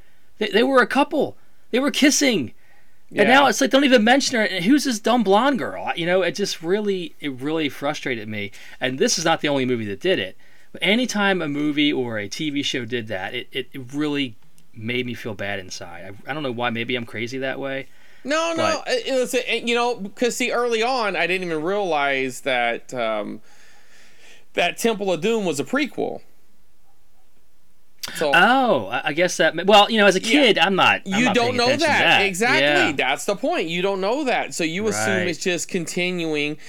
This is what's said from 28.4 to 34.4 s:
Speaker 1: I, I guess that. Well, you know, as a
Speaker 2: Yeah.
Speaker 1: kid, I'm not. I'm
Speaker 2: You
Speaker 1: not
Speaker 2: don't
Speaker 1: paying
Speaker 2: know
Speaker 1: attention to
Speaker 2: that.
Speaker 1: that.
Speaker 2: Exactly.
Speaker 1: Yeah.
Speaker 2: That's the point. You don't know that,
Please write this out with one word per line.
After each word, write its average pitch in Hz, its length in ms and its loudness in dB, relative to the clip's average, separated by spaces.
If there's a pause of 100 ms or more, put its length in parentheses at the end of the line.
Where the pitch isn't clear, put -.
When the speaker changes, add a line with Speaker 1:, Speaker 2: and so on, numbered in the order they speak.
Speaker 1:
I, 127 220 -4
I 151 40 -2
guess 170 260 0
that. 160 280 2
Well, 208 240 8
you 226 80 2
know, 202 80 8
as 180 100 6
a 185 40 0
Speaker 2:
Yeah. 208 100 -2
Speaker 1:
kid, 262 280 6
I'm 185 180 4
not. 110 300 4
I'm 196 120 0
Speaker 2:
You 240 80 4
Speaker 1:
not 226 80 2
Speaker 2:
don't 233 120 4
Speaker 1:
paying 247 100 0
Speaker 2:
know 240 100 2
Speaker 1:
attention 277 140 2
to 311 120 4
Speaker 2:
that. 208 280 6
Speaker 1:
that. - 60 4
Speaker 2:
Exactly. 233 380 2
Speaker 1:
Yeah. 143 280 4
Speaker 2:
That's 139 320 0
the 202 120 2
point. 269 320 -2
You 175 140 -2
don't 196 180 0
know 240 240 0
that, 165 300 -2